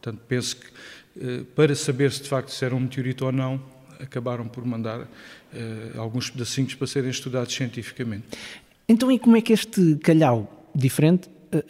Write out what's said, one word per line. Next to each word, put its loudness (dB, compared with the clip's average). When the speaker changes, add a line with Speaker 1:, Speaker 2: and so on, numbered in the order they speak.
Speaker 1:
Portanto, -12
penso -4
que, -20
eh, -8
para 4
saber 2
se -8
de -14
facto -2
se -6
era -2
um 0
meteorito -4
ou 0
não, -2
acabaram -6
por -12
mandar, -6
eh, -10
alguns -6
pedacinhos -4
para -6
serem -2
estudados -6
cientificamente. -8
Speaker 2:
Então, 6
e 4
como 6
é 4
que 2
este 4
calhau 2
diferente, 4
eh, 0